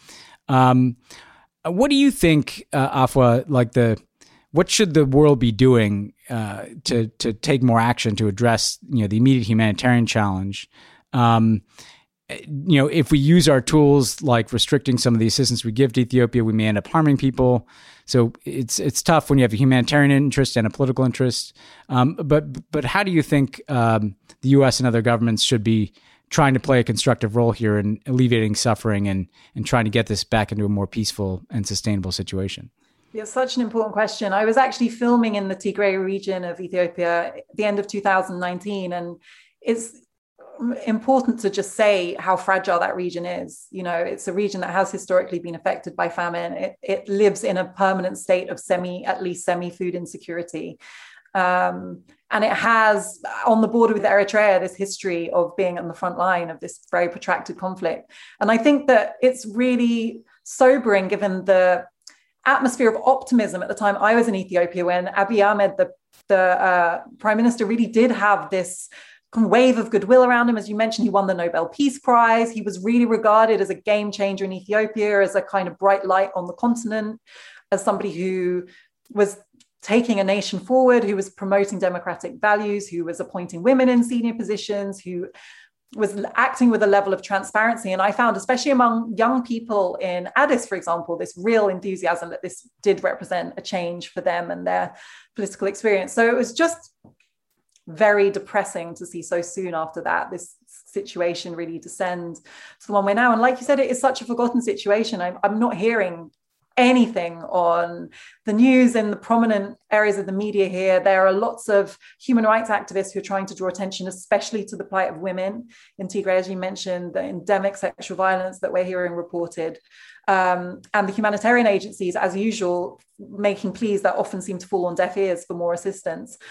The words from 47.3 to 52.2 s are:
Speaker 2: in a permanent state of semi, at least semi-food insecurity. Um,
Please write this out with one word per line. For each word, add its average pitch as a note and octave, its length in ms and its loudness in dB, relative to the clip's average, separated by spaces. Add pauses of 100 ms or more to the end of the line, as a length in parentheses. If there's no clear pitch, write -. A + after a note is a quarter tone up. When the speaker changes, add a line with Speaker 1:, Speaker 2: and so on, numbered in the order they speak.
Speaker 2:
in G3+ 140 -2
a F#3 60 -2
permanent F#3+ 540 -2
state F3+ 300 -2
of F3+ 100 -10
semi, F3+ 460 -4
at F#3+ 180 -6
least F3 220 -8
semi-food F3 500 -4
insecurity. E3+ 840 -12 (560)
Um, F3+ 720 -2 (260)